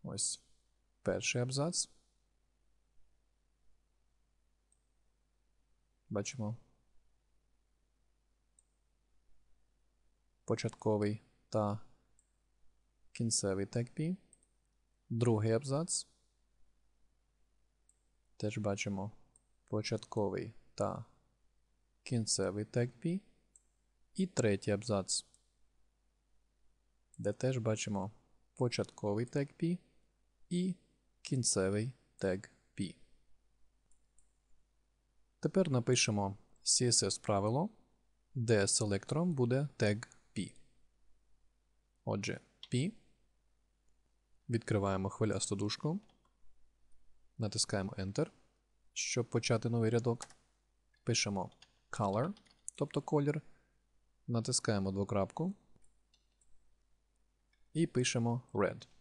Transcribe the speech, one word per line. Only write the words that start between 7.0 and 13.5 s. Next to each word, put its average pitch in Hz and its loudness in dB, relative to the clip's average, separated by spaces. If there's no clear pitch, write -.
початковий 107 0
та 104 0
кінцевий 98 0